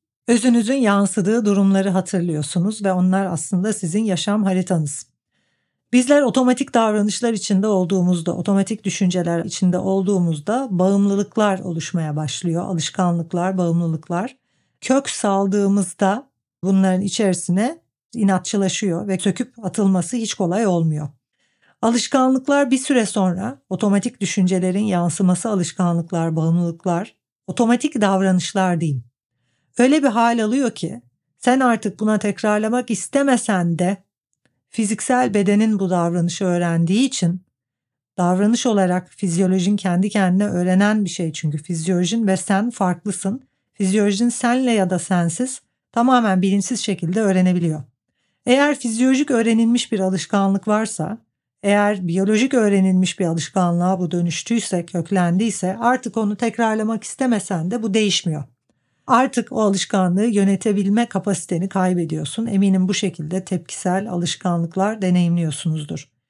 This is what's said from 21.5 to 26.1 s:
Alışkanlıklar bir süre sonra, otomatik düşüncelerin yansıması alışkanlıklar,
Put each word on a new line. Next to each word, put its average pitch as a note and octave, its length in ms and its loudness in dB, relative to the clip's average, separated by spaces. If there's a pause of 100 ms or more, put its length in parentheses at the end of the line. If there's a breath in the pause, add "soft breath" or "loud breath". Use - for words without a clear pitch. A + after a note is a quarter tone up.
Alışkanlıklar C4 880 2
bir C4+ 60 2
süre B3+ 280 0
sonra, F#3+ 640 -2
otomatik G3+ 520 0
düşüncelerin F#3 640 0
yansıması F3+ 640 0
alışkanlıklar, E3+ 840 -2